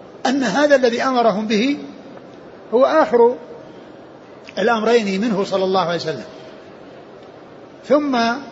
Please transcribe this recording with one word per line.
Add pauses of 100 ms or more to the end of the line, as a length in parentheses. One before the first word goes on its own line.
(260)
أن
هذا
الذي
أمرهم
به (960)
هو
آخر (1200)
الأمرين
منه
صلى
الله
عليه
وسلم، (1600)
ثم (320)